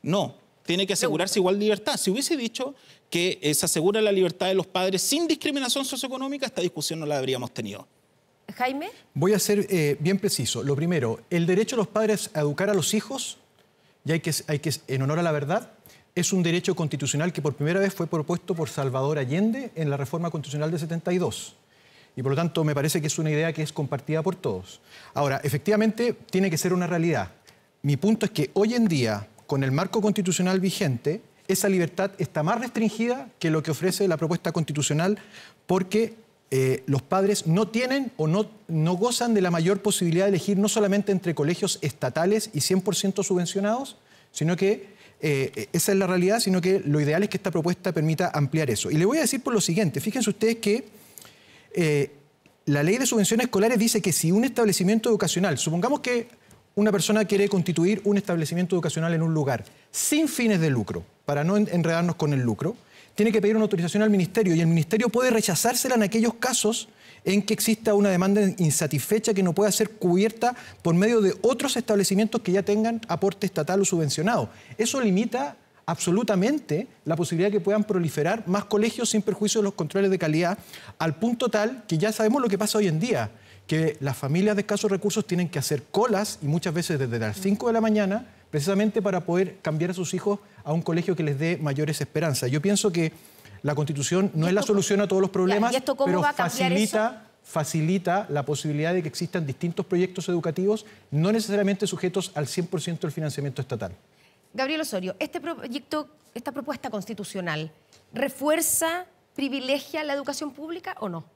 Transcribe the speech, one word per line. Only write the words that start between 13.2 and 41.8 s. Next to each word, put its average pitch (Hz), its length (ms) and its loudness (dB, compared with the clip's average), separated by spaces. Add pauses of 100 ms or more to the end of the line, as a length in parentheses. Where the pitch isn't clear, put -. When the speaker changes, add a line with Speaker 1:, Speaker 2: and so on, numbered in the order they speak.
Speaker 3:
y 143 60 -2
hay 165 80 0
que, 156 140 -2 (140)
hay 147 120 -2
que, 156 120 -2 (160)
en 131 140 -2
honor 151 180 0
a 175 40 0
la 165 80 2
verdad, 151 400 -2 (420)
es 180 200 0
un 180 100 2
derecho 175 320 0
constitucional 151 560 -2
que 160 100 -6
por 143 140 -2
primera 165 240 0
vez 196 140 2
fue 165 120 -2
propuesto 170 480 -2
por 165 140 -2
Salvador 135 500 -2
Allende 208 580 -2
en 156 140 -2
la 139 60 0
reforma 165 340 -4
constitucional 151 400 -4
de 170 80 -2
setenta 165 360 -4
y 180 40 2
dos. - 380 -4 (640)
Y 131 40 -6
por 135 120 0
lo - 20 2
tanto, 165 300 0
me 151 100 0
parece 151 240 0
que 151 80 -4
es - 100 -4
una 156 140 0
idea 156 220 0
que 156 80 -6
es 151 100 -4
compartida 151 500 -4
por 185 140 -2
todos. - 460 -6 (320)
Ahora, 139 280 0
efectivamente, 214 680 0 (180)
tiene 190 200 2
que 160 80 -2
ser 180 160 0
una 180 120 0
realidad. 165 460 0 (500)
Mi 143 140 2
punto 220 300 2
es - 80 -4
que - 220 -2
hoy 220 180 2
en 226 160 4
día, 110 400 0 (180)
con 139 160 0
el 131 80 0
marco 196 300 0
constitucional 185 580 0
vigente, 170 640 -2 (260)
esa 190 220 0
libertad 190 480 0
está 156 260 -4
más 214 160 0
restringida 240 720 -2 (100)
que 165 100 0
lo 156 140 2
que 160 80 -4
ofrece 180 380 0
la 160 80 0
propuesta 170 340 -2
constitucional, 156 640 0 (480)
porque, 190 500 0 (380)
eh, 131 340 0
los 139 140 0
padres 196 460 0
no 202 220 2
tienen 254 480 -2
o 156 100 0
no, 208 220 0 (180)
no 165 300 2
gozan 240 360 0
de 202 60 4
la 180 100 2
mayor 175 320 2
posibilidad 180 440 2
de 202 60 4
elegir 190 260 0
no 208 100 4
solamente 202 460 2
entre 175 200 0
colegios 170 480 0